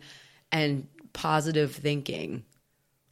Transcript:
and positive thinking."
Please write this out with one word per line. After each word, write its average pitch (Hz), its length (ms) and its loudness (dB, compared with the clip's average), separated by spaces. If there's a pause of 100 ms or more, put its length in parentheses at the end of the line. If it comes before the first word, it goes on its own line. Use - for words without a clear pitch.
(520)
and 147 360 2 (260)
positive 156 600 2
thinking." 139 680 -4 (680)